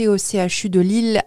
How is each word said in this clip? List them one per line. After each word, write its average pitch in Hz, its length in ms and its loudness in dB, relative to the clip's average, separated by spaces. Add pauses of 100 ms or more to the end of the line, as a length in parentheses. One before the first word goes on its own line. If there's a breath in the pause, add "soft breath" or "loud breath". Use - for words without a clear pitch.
au 202 100 2
C 196 220 -4
H 180 260 -2
U 208 40 -4
de 185 100 2
Lille 214 480 2